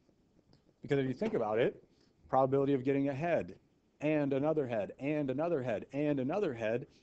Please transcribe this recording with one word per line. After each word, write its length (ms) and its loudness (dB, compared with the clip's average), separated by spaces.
Because 180 0
if 80 2
you 60 -2
think 220 -4
about 240 0
it, 260 0
probability 440 2
of 100 0
getting 240 2
a 40 -4
head, 440 -2
and 300 2
another 320 2
head, 360 -2
and 300 -2
another 340 -2
head, 280 -2
and 280 0
another 340 -2
head, 320 -2